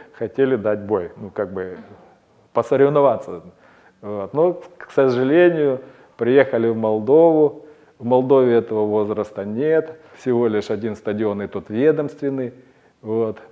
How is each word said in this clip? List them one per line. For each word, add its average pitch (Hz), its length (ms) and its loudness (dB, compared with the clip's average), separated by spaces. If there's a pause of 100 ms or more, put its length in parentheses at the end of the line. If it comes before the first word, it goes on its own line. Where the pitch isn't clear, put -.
(120)
хотели 131 440 -2
дать 104 240 -2
бой. 98 360 -4
Ну, 107 140 -14
как 95 220 -6
бы 92 260 -10 (760)
посоревноваться. 131 920 2 (580)
Вот. 104 340 -10
Но, 175 260 0 (160)
к - 160 -20
сожалению, 139 880 2 (380)
приехали 120 500 2
в 113 80 0
Молдову. 143 880 2 (340)
В 123 60 -18
Молдове 127 540 4
этого 107 260 -2
возраста 104 600 -2
нет. 156 540 -2 (200)
Всего 120 300 0
лишь 107 220 -2
один 107 260 -6
стадион, 104 460 -4
и 98 40 -8
тот 98 240 -12
ведомственный. 139 800 -2 (480)
Вот. 110 380 -4 (140)